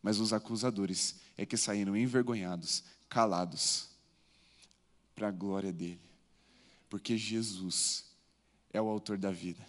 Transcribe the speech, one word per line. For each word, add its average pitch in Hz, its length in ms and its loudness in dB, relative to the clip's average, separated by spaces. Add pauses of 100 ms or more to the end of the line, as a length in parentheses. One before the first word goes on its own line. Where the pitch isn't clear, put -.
Mas 104 180 2
os 110 120 4
acusadores 107 880 0 (180)
é 101 80 -2
que 113 120 -2
saíram 101 400 2
envergonhados, 113 840 0 (260)
calados, 90 800 2 (1300)
pra 107 160 -2
glória 98 420 -2
dele. 87 260 -6 (880)
Porque 110 300 -2
Jesus 104 880 0 (680)
é 107 80 0
o 110 80 2
autor 104 300 -2
da 98 140 0
vida. 90 380 -6